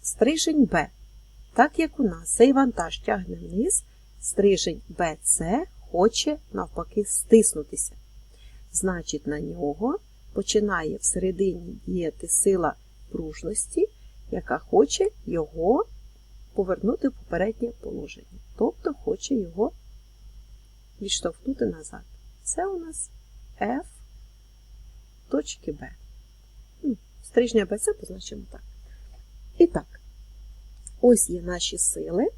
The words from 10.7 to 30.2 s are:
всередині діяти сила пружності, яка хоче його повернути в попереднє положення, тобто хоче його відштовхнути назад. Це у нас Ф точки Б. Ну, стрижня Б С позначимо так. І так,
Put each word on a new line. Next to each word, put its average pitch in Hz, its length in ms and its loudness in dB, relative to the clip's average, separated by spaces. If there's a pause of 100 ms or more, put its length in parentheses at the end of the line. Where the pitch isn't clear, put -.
всередині 180 880 -2
діяти 175 420 -4
сила 180 460 2 (360)
пружності, 185 800 -4 (440)
яка - 260 -4
хоче 277 500 4 (180)
його 170 600 0 (680)
повернути 196 560 0
в - 20 -18
попереднє 220 600 -2 (100)
положення, - 580 -12 (180)
тобто 277 360 0
хоче - 420 -4
його 196 360 -2 (1300)
відштовхнути 196 640 -4
назад. 165 360 -6 (420)
Це - 220 -4
у 381 140 -4
нас 330 300 -10 (520)
Ф 247 240 -2 (1400)
точки - 420 -4
Б. - 180 -12 (960)
Ну, 262 140 -2 (260)
стрижня 226 420 2
Б 202 140 -4
С 427 140 0
позначимо 190 480 -12 (100)
так. - 100 -16 (960)
І 349 100 8
так, - 320 -4 (1000)